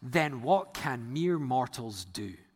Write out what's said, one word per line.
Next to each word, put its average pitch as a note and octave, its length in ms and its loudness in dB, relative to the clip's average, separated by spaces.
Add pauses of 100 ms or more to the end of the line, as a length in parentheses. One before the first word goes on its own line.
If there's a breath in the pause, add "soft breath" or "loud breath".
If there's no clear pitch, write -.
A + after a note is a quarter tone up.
then C3+ 400 2
what F3+ 320 4
can B2 380 -4
mere E3+ 260 2
mortals B2 680 -2
do? F#2 320 -8 (180)